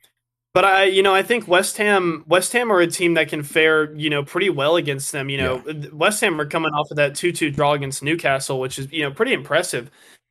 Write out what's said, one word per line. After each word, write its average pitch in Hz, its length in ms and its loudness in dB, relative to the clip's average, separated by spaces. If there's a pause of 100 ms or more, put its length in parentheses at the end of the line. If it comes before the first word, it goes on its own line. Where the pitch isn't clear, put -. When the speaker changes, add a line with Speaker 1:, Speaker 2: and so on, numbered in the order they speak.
(540)
Speaker 1:
but 180 100 4
I, 190 220 6
you 190 180 4
know, 196 100 4
I 190 100 4
think 226 240 -2
West 180 300 2
Ham, 185 480 0
West 180 280 2
Ham 240 180 0
are 185 80 4
a 175 80 4
team 175 280 0
that 156 120 2
can 151 160 -6
fare, 156 520 2
you 151 140 -4
know, 143 140 -2
pretty 185 260 -2
well 151 280 2
against 143 340 -4
them. 139 180 -6
You 139 100 -6
know, 131 280 -4
Speaker 2:
Yeah. 151 240 -10
Speaker 1:
West 175 300 0
Ham 175 180 0
are 151 60 -2
coming 160 280 -2
off 147 160 -4
of 147 80 -10
that 143 180 0
two 175 180 -2
two 160 180 -2
draw 147 220 0
against 139 280 -6
Newcastle, 139 600 -2
which 131 180 -8
is, 135 140 -10
you 156 100 -4
know, 139 80 -4
pretty 233 220 -2
impressive. 139 560 -2 (420)